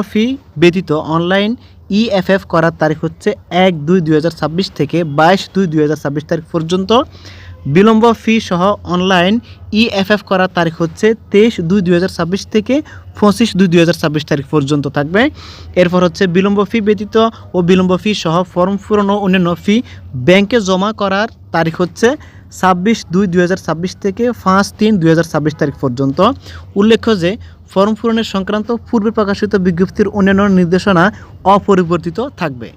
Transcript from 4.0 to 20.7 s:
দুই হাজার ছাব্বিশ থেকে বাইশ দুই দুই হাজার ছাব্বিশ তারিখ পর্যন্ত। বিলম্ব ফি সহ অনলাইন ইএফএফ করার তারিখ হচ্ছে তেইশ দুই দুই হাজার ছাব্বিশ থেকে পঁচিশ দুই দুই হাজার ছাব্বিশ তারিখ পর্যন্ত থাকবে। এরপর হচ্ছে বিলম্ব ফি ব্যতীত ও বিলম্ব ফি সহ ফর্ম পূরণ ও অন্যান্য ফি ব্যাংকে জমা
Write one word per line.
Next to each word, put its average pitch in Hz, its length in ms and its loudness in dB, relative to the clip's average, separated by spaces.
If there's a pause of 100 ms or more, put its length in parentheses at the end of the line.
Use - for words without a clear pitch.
দুই 156 120 0
হাজার 165 220 0
ছাব্বিশ 165 280 -4 (120)
থেকে 151 180 -2 (200)
বাইশ 175 240 4 (120)
দুই 190 180 0
দুই 156 120 0
হাজার 147 200 -2
ছাব্বিশ 147 260 -6
তারিখ 160 240 -4
পর্যন্ত। 180 380 -2 (840)
বিলম্ব 220 280 4 (180)
ফি 226 140 0 (140)
সহ 175 120 -2 (320)
অনলাইন 185 400 2 (480)
ইএফএফ 202 480 0
করার 185 280 0
তারিখ 170 260 -2
হচ্ছে 165 240 -2 (240)
তেইশ 220 220 4 (160)
দুই 202 160 2
দুই 175 120 2
হাজার 185 200 -2
ছাব্বিশ 175 240 -4 (120)
থেকে 220 220 0 (420)
পঁচিশ 208 400 2
দুই 190 140 4
দুই 175 120 4
হাজার 170 180 2
ছাব্বিশ 151 280 -2
তারিখ 143 240 -2
পর্যন্ত 143 320 0 (120)
থাকবে। 160 240 0 (600)
এরপর 180 240 2
হচ্ছে 170 180 -2 (120)
বিলম্ব 202 240 2 (100)
ফি 233 180 -2
ব্যতীত 208 280 -2 (400)
ও - 20 2 (120)
বিলম্ব 185 240 4 (100)
ফি 214 80 0 (120)
সহ 160 120 0 (180)
ফর্ম 180 300 0
পূরণ 208 300 0
ও - 20 2 (100)
অন্যান্য 185 240 2 (140)
ফি 208 120 2 (520)
ব্যাংকে 196 300 4 (100)
জমা 190 220 0 (120)